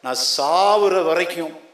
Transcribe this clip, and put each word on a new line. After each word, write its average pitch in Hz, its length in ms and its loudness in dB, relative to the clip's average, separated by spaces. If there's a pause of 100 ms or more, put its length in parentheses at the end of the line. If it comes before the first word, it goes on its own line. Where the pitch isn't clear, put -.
நான் 127 140 -6 (220)
சாவுற 190 640 2
வரைக்கும் 170 560 -4 (140)